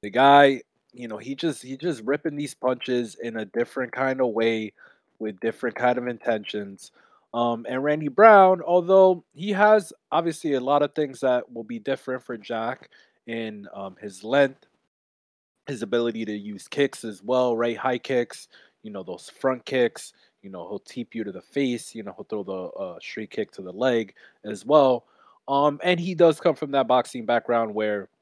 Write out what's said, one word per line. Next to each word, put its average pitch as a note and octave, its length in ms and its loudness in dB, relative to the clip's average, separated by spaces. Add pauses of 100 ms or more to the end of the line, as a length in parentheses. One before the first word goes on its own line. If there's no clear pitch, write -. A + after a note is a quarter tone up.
the G#2 80 -10
guy, C#3 520 6 (300)
you B2 160 -14
know, - 100 -10
he B2+ 160 -12
just, C#3+ 300 -6
he C3 120 -12
just C#3+ 280 -6
ripping D3 320 -4
these D3 180 -8
punches B2 640 -2
in A2+ 220 -8
a A2 60 -6
different A#2 460 -6
kind C3 300 -2
of B2+ 80 2
way A2 440 -2 (460)
with G#2+ 220 -8
different A2+ 340 -4
kind B2 240 0
of B2 80 -6
intentions. G#2+ 840 -6 (420)
Um, A#2 320 -2
and C3 160 -4
Randy D3+ 260 -2
Brown, F#3+ 520 8
although F3+ 720 4
he G3 200 -8
has G#3 380 4 (200)
obviously E3 420 -2
a C3 80 2
lot C#3+ 220 2
of C#3+ 120 -2
things C3+ 260 -4
that B2+ 300 0
will A#2 140 -12
be A#2 140 -10
different B2+ 440 -6
for A#2+ 140 -10
Jack A2+ 540 -8 (360)
in, A2 460 -10
um, G2 260 -12
his G2+ 240 -16
length, C3+ 440 0 (1000)
his A#2 140 -10
ability A2+ 460 -2
to G#2 100 -8
use G2+ 320 -12
kicks C#3 360 -2
as G2 180 -10
well, B2 340 0
right? A#2 220 -2
High B2+ 180 -2
kicks, - 520 -4 (340)
you A2 80 -16
know, G2+ 120 -10
those F2 280 -14
front C3 340 -4
kicks, - 480 -2 (300)
you G2 80 -18
know, F2 180 -14
he'll G2+ 120 -10
teep - 340 -12
you A2 100 -6
to G2+ 80 -10
the F#2 80 -12
face, B2+ 540 -4
you A2+ 80 -12
know, F#2+ 140 -12
he'll - 100 -14
throw G#2+ 160 -6
the, F#2 360 -10
uh, F2+ 220 -10
straight - 300 -12
kick G#2+ 220 -6
to F#2+ 100 -16
the F2+ 100 -14
leg A2+ 400 -2 (320)
as G#2 220 -12
well. C3+ 400 4 (420)
Um, C#3+ 340 2
and F3+ 160 2
he F3 160 -4
does D#3+ 240 6
come D#3+ 160 0
from C#3 180 -8
that C3+ 140 2
boxing B2 380 0
background A#2 480 0
where G#2 380 -4 (120)